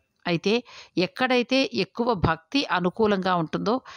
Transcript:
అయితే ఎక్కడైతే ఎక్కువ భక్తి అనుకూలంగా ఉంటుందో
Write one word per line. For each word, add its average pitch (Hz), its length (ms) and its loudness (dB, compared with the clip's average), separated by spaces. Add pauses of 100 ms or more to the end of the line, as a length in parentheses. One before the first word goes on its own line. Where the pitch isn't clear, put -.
(280)
అయితే 175 260 0 (440)
ఎక్కడైతే 247 760 0
ఎక్కువ 233 400 -2
భక్తి 170 520 0
అనుకూలంగా 185 680 0
ఉంటుందో 175 460 -2 (160)